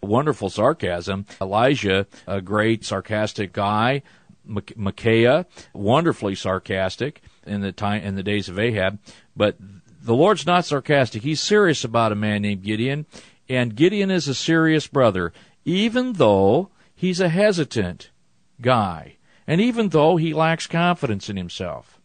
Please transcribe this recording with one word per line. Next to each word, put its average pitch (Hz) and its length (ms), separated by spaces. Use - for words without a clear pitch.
wonderful 113 460
sarcasm. 98 760
Elijah, 101 640
a 98 140
great 107 440
sarcastic 107 680
guy. 110 500
Mik-, 104 340
Micaiah, 117 680
wonderfully 110 640
sarcastic 95 840
in 101 180
the 98 100
time, 104 320
in 98 100
the 98 80
days 101 260
of 92 120
Ahab. 104 400
But 104 220
the 117 140
Lord's 156 320
not 175 180
sarcastic. 135 580
He's 143 180
serious 202 420
about 113 300
a 104 40
man 104 260
named 101 200
Gideon. 120 440
And 123 260
Gideon 190 380
is 165 160
a 135 80
serious 160 500
brother, 95 460
even 226 480
though 113 580
he's 180 240
a 185 100
hesitant 160 840
guy. 107 560
And 165 120
even 226 280
though 156 280
he 160 160
lacks 160 360
confidence 165 600
in 104 80
himself. 87 580